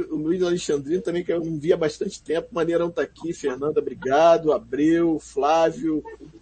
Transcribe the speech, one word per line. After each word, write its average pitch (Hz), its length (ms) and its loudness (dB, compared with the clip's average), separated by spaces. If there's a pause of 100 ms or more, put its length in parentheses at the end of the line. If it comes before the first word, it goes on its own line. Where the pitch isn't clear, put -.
(100)
o 156 60 -4
Luiz 165 260 -2
Alexandrino 175 600 -2
também, 175 200 -4
que 170 100 -4
eu 170 120 -2
não 165 140 -6
via 170 160 2
há 170 40 0
bastante 160 440 -4
tempo, 165 280 -4
maneirão 170 400 0
tá 165 120 -2
aqui, 160 300 -8
Fernando, 143 460 -4
obrigado, 147 720 4
Abreu, 151 680 2
Flávio, 156 840 0 (400)